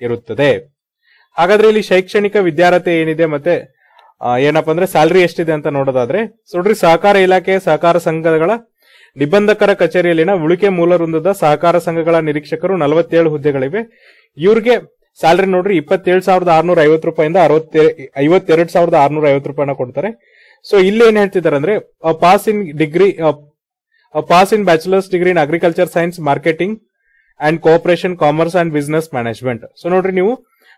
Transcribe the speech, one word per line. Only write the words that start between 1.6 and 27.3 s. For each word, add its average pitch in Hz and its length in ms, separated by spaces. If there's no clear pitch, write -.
ಇಲ್ಲಿ 214 140
ಶೈಕ್ಷಣಿಕ 196 540
ವಿದ್ಯಾರ್ಹತೆ 175 640
ಏನಿದೆ 160 240
ಮತ್ತೆ, 151 300
ಆ, 123 160
ಏನಪ್ಪಾ 151 340
ಅಂದ್ರೆ 175 140
ಸ್ಯಾಲರಿ 170 360
ಎಷ್ಟಿದೆ 170 300
ಅಂತ 151 160
ನೋಡೋದಾದ್ರೆ, 135 580
so - 320
ನೋಡ್ರಿ, 196 180
ಸಹಕಾರ 180 400
ಇಲಾಖೆ, 190 440
ಸಹಕಾರ 170 380
ಸಂಘಗಳ 160 540
ನಿಬಂಧಕರ 202 560
ಕಚೇರಿಯಲ್ಲಿನ 180 580
ಉಳಿಕೆ 180 380
ಮೂಲ 175 240
ವೃಂದದ 160 380
ಸಹಕಾರ 170 460
ಸಂಘಗಳ 165 380
ನಿರೀಕ್ಷಕರು 156 600
ನಲವತ್ತೇಳು 165 520
ಹುದ್ದೆಗಳಿವೆ. 143 520
ಇವ್ರಿಗೆ 220 380
ಸ್ಯಾಲರಿ 180 260
ನೋಡ್ರಿ, 185 320
ಇಪ್ಪತ್ತೇಳು 180 440
ಸಾವಿರದ 185 260
ಆರ್ನೂರ 165 340
ಐವತ್ತು 156 260
ರೂಪಾಯಿಂದ 160 300
ಅರವತ್ತೆ-, 156 800
ಐವತ್ತೆರಡು 165 520
ಸಾವಿರದ 170 240
ಆರ್ನೂರ 151 360
ಐವತ್ತು 139 200
ರೂಪಾಯಿನ 143 220
ಕೊಡ್ತಾರೆ. 135 380
So 196 140
ಇಲ್ಲಿ 220 220
ಏನ್ 220 100
ಹೇಳ್ತಿದ್ದಾರೆ 185 380
ಅಂದ್ರೆ, 143 200
a 165 40
pass 190 200
in 208 40
degree, 175 360
a, 156 140
a 151 120
pass 185 240
in 208 140
bachelor's 185 460
degree 180 200
in 170 100
agriculture 170 500
science, 170 220
marketing 160 420